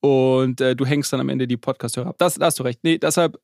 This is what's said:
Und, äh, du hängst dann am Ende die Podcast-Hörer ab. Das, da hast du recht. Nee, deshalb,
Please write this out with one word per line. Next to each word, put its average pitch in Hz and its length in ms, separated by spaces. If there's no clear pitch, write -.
Und, 131 600
äh, 127 160
du 135 80
hängst 143 280
dann 131 80
am 135 100
Ende 131 180
die 123 80
Podcast-Hörer 123 540
ab. - 80
Das, 175 160
da - 120
hast 156 120
du - 60
recht. 123 180
Nee, 165 160
deshalb, 160 460